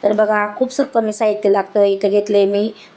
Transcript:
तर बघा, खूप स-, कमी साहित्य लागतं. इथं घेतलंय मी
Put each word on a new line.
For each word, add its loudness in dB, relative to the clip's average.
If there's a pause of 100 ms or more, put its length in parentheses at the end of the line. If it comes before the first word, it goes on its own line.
तर 2
बघा, 0
खूप -2
स-, -6
कमी -2
साहित्य -2
लागतं. 0
इथं 0
घेतलंय 2
मी -2 (240)